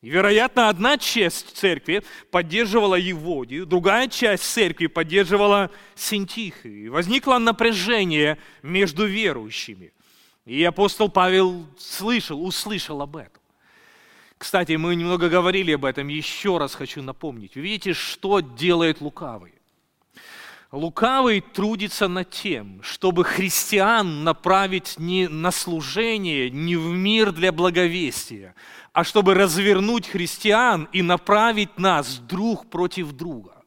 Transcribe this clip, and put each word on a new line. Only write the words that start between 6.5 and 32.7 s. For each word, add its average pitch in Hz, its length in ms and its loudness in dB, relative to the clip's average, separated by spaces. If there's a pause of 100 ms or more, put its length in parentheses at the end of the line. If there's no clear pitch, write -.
И 113 40 -10
возникло 214 480 2
напряжение 202 1000 2 (260)
между 180 420 0
верующими. 117 880 -6 (520)
И 127 200 -2
апостол 196 420 2
Павел 185 580 2 (120)
слышал, 185 680 -4
услышал 180 560 -6
об 143 140 -10
этом. 127 260 -20 (960)
Кстати, 175 360 0
мы 165 240 0
немного 170 320 0
говорили 180 420 2
об 139 140 0
этом, 139 240 -4
еще 156 480 -4
раз 143 180 -4
хочу 135 260 -12
напомнить. 127 540 -12
Вы 135 60 -12
видите, 196 320 -4
что - 480 0
делает 160 580 0
лукавый? 139 540 -12 (1160)
Лукавый 214 720 0
трудится 208 680 -4
над 180 220 -6
тем, 104 540 -8
чтобы 180 400 0
христиан 190 1000 0
направить 185 760 0
не 180 280 -2
на 160 220 -2
служение, 170 1000 -4
не 165 240 -2
в 165 160 -2
мир 208 400 2
для 175 200 2
благовестия, 165 1000 -2 (400)
а 170 100 2
чтобы 196 300 4
развернуть 196 760 2
христиан 202 840 0
и 185 80 2
направить 208 800 2
нас 147 400 0
друг 185 500 -4
против 170 440 -4